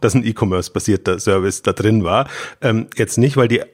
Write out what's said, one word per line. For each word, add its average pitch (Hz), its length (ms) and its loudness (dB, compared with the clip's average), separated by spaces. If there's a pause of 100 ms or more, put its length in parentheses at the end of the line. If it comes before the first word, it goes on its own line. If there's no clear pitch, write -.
dass 107 120 2
ein 127 100 4
E-Commerce-basierter 95 920 -2
Service 95 460 0
da 95 100 0
drin 107 300 2
war. 104 240 0 (340)
Ähm, 113 340 -2
jetzt - 220 -2
nicht, 135 200 2
weil 123 100 4
die 113 160 0 (100)